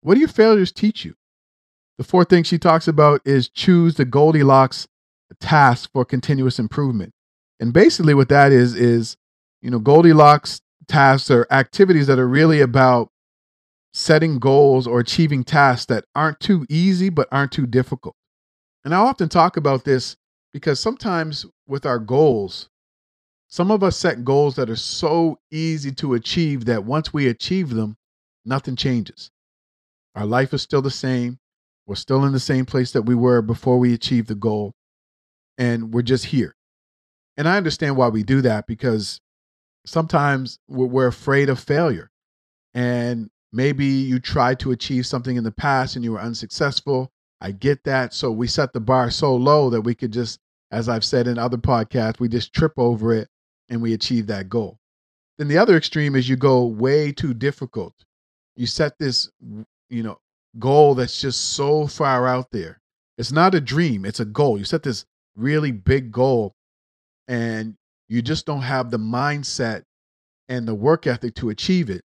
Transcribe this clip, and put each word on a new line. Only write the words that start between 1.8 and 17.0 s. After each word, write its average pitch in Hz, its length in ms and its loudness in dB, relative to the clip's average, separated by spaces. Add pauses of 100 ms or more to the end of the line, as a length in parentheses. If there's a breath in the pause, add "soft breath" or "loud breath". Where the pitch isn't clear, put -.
The 127 60 -10
fourth 180 240 2
thing 175 160 4
she 170 140 -2
talks 165 320 2
about 147 340 4
is 135 240 0
choose 170 480 2
the 147 80 0
Goldilocks 139 880 4 (500)
task 139 540 4
for 127 100 0
continuous 131 560 -2
improvement. 117 540 -4 (480)
And 117 100 -2
basically 165 420 4
what 135 140 4
that 143 240 6
is, 123 240 6
is, 117 400 0 (460)
you 123 100 -8
know, 120 80 -2
Goldilocks 147 800 8 (300)
tasks 139 420 4
are 120 180 4
activities 143 580 4
that 131 120 4
are 127 80 2
really 151 320 4
about 127 500 4 (840)
setting 156 460 2
goals 135 460 4
or 120 140 0
achieving 147 420 0
tasks 139 440 2
that 110 180 -4 (100)
aren't 151 280 -2
too 170 280 0
easy 180 380 0